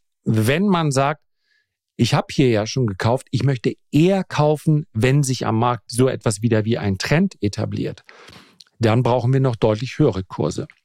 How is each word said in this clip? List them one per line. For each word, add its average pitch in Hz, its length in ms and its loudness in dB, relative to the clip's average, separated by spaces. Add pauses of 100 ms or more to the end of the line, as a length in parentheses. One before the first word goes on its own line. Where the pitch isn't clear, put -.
(240)
wenn 123 420 0
man 165 260 0
sagt, 139 300 0 (720)
"Ich 117 180 0
habe 160 160 0
hier 131 200 2
ja 107 160 0
schon 127 200 -2
gekauft, 110 440 -2
ich - 120 -2
möchte 127 320 -2 (160)
eher 180 340 2
kaufen, 151 680 0
wenn 131 300 2
sich 131 240 -4
am 110 120 0
Markt 120 320 -2
so 120 160 2
etwas 117 360 -2
wieder 110 220 2
wie 113 140 -2
ein 98 200 -2
Trend 185 420 0
etabliert", 104 640 -6 (720)
dann 113 240 2
brauchen 120 300 2
wir 135 80 2
noch 131 160 0
deutlich 110 420 -2
höhere 113 240 2
Kurse. - 460 -6 (160)